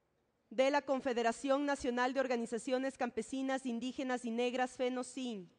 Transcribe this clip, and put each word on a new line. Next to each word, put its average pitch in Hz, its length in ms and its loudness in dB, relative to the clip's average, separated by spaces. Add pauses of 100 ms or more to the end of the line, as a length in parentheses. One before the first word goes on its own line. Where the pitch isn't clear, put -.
(500)
de 262 220 4
la 285 100 4
Confederación 262 880 2
Nacional 254 480 0
de 269 60 4
Organizaciones 254 760 0
Campesinas, 269 720 -2
Indígenas 247 580 -2
y 233 60 -2
Negras, 247 460 0
fenocin. 247 800 -4